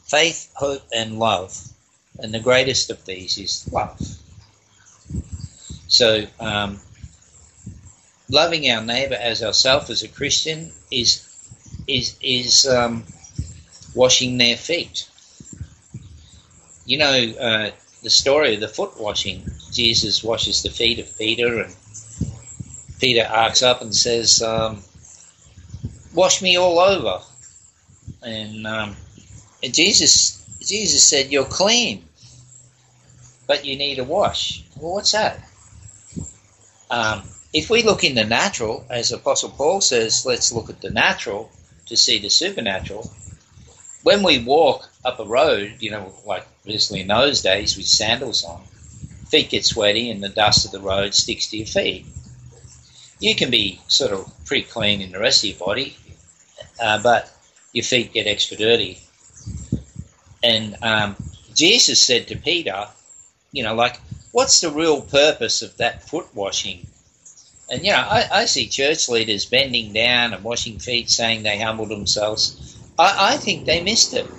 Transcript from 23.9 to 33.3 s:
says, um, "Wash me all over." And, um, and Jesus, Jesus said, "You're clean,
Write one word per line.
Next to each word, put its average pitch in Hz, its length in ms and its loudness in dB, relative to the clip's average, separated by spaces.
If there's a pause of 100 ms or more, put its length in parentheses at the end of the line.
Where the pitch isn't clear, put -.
says, 117 480 2
um, 110 400 -2 (1300)
"Wash 269 260 4
me 180 160 4
all 175 220 4
over." 160 420 4 (1000)
And, 107 440 -10
um, 110 300 -6 (680)
and 131 120 -6
Jesus, - 680 4 (180)
Jesus 190 440 2
said, 135 260 4
"You're 139 140 2
clean, 190 600 0 (1400)